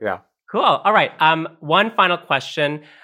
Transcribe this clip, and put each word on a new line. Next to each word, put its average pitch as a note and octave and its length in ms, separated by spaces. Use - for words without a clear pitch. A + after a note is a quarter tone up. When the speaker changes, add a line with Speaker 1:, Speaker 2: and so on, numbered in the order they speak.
Speaker 1:
Yeah. F#2+ 180
Speaker 2:
Cool. A3 120
All G#3+ 320
right. E3+ 260
Um, D#3+ 400
one F#3 360
final F3+ 220
question, D3 640